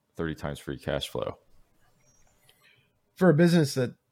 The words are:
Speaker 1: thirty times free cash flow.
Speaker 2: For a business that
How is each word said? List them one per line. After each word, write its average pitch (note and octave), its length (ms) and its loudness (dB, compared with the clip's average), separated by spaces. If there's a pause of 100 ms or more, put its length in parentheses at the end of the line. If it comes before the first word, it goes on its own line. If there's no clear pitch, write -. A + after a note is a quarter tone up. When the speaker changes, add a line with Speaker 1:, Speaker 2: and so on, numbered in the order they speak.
(160)
Speaker 1:
thirty E2 180 -6
times D2 240 -10
free C2+ 220 -12
cash C#2 300 -6
flow. - 280 -8 (1800)
Speaker 2:
For F3+ 140 4
a D#3+ 60 6
business E3 400 4
that B2+ 180 -4 (180)